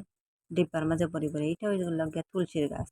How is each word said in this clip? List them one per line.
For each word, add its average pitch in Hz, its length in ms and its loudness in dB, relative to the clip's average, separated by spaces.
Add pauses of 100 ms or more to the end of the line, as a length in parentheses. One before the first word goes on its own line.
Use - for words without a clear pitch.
(500)
ডিব্বার 165 360 2
মাঝে 165 200 2
ভরি 156 220 -2
ভরি। 151 200 0
এটা 170 200 -2
ওই 196 100 2 (300)
গিয়া 160 180 -4
তুলসীর 165 420 0
গাছ, - 240 -4